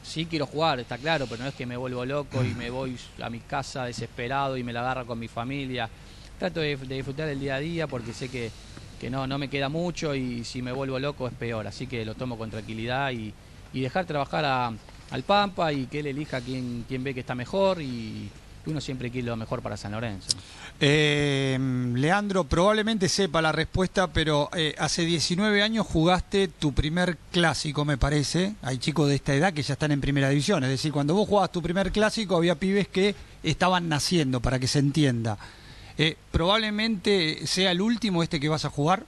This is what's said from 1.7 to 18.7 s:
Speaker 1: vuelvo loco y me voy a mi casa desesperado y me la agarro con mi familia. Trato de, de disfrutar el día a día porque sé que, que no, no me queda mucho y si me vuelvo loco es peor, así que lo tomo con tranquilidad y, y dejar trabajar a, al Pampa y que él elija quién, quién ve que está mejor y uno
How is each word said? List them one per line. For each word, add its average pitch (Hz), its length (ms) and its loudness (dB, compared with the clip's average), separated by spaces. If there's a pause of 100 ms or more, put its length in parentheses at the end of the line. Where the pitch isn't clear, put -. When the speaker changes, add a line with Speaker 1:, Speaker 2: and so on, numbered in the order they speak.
Speaker 1:
vuelvo 123 280 -4
loco 135 380 -2
y 104 100 0
me 120 160 -6
voy 127 260 -4 (240)
a 117 120 -8
mi 117 80 -8
casa 135 460 -6
desesperado 127 720 -4
y 127 80 -4
me 120 80 -6
la 117 100 -4
agarro 127 260 -2
con 117 100 -6
mi 117 100 -8
familia. 127 640 -4 (480)
Trato 170 220 -4
de, 147 180 -2
de 135 200 -8
disfrutar 139 320 -6
el 139 100 -4
día 139 160 -2
a 135 40 -2
día 160 280 -2
porque 120 260 -6
sé 131 160 -8
que, 120 220 -6 (500)
que 123 80 -6
no, 135 160 -2
no 135 140 -4
me 139 100 -4
queda 139 180 0
mucho 160 460 -2
y 123 300 -2
si 123 180 -8
me 123 100 -4
vuelvo 135 280 -2
loco 139 280 -4
es 117 60 -6
peor, 113 320 -4
así 120 220 -8
que 120 180 -4
lo 110 80 -6
tomo 123 240 -6
con 110 140 -6
tranquilidad 113 600 -4
y, 110 220 -6 (400)
y 131 80 -2
dejar 151 240 0
trabajar 151 400 -2
a, 127 260 2 (400)
al 131 120 -6
Pampa 196 500 2
y 131 140 -2
que 143 140 -6
él 147 60 -4
elija 139 320 -4
quién, 123 480 -6
quién 127 160 -4
ve 135 120 -4
que 123 60 -6
está 131 120 -6
mejor 185 480 2
y 110 480 -6 (380)
uno 151 140 -2